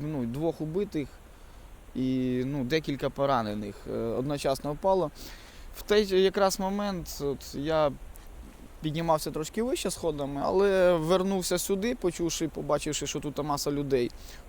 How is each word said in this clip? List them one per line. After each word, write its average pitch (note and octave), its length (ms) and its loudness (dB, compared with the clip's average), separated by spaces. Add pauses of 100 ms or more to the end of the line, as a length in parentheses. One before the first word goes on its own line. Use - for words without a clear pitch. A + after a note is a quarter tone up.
ну, D3 240 -4
двох D3+ 360 -2
убитих, D#3+ 460 -4 (880)
і, B2+ 500 0
ну, C#3 180 -2
декілька C#3+ 460 0
поранених, G#2+ 680 0 (180)
е, A2+ 40 -2
одночасно C3+ 760 -2
впало. F#3 380 2 (680)
В - 40 -14
той G3 400 4
якраз F#3+ 380 4
момент G3 600 -4
от C#3+ 340 -4
я D3+ 360 2 (920)
піднімався D#3 500 0
трошки D#3 320 -2
вище B3+ 280 -2
сходами, C#3+ 520 -2
але F#3+ 500 6
вернувся F3+ 640 4
сюди, G3 380 0
почувши, E3+ 520 -2
побачивши, D3 600 -2
що D3+ 120 -2
тут C#3+ 240 -4
маса C#3+ 280 -2
людей C3+ 400 2 (380)